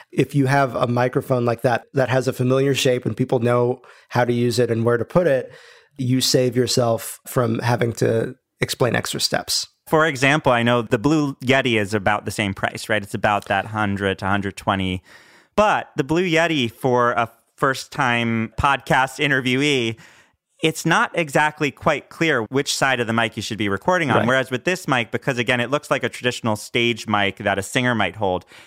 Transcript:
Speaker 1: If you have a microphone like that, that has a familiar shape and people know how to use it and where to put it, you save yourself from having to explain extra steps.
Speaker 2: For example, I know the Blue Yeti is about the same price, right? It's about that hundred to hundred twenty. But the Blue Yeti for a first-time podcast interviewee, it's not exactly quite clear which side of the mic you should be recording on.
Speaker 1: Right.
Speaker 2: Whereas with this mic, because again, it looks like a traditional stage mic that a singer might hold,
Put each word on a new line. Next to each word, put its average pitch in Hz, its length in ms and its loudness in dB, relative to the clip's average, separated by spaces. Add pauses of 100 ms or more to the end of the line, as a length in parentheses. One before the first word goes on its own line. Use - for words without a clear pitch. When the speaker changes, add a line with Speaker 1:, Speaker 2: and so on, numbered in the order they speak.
(120)
Speaker 1:
If - 240 -2
you 139 120 4
have 139 280 2
a 127 120 0
microphone 123 580 0
like 117 160 -2
that, 120 320 0
that 127 160 0
has 127 180 0
a 131 60 0
familiar 135 420 0
shape 123 300 0
and 113 100 -2
people 127 240 0
know 120 400 2 (300)
how 123 160 2
to 123 80 0
use 120 260 0
it 117 100 2
and 113 140 0
where 120 140 2
to 113 80 -4
put 175 220 2
it, 131 220 0 (480)
you 127 220 0
save 127 380 2
yourself 117 680 0
from 117 340 -2
having 120 340 0
to 113 420 0 (240)
explain - 380 0
extra - 240 -4
steps. - 440 -4 (220)
Speaker 2:
For 156 180 4
example, 139 460 2
I 120 120 2
know 120 180 4
the 113 180 0
Blue 143 360 0
Yeti 127 440 2
is 101 140 -2
about 104 320 0
the 104 60 -6
same 98 220 -2
price, - 360 -6
right? 107 120 0
It's 101 120 -10
about 104 320 0
that 98 220 -2
hundred 101 520 -2
to 104 60 -8
hundred 98 320 -2
twenty. 92 440 -2 (540)
But 190 400 0
the 151 80 -2
Blue 170 260 0
Yeti 160 400 2
for 123 440 2
a 117 180 -2 (240)
first-time 120 1040 -2
podcast 135 640 0
interviewee, 131 720 0 (640)
it's 160 240 -2
not 180 320 2
exactly 151 540 0
quite - 380 -2
clear 147 400 0
which 135 260 -2
side 135 240 2
of 117 80 -2
the 113 60 -2
mic 113 240 0
you 110 40 -4
should 101 160 -8
be 104 120 -2
recording 160 420 0
on. 107 60 2
Speaker 1:
Right. 110 100 2
Speaker 2:
Whereas 131 240 0
with 127 140 -6
this 175 240 -4
mic, 123 220 -2
because 127 260 -4
again, 123 240 0
it 120 100 -4
looks 147 180 -4
like 135 140 0
a 117 60 -2
traditional 120 480 -2
stage 120 500 -2
mic 101 300 0
that 101 200 0
a 98 60 -4
singer 123 320 0
might 95 220 -2
hold, 92 280 -2 (220)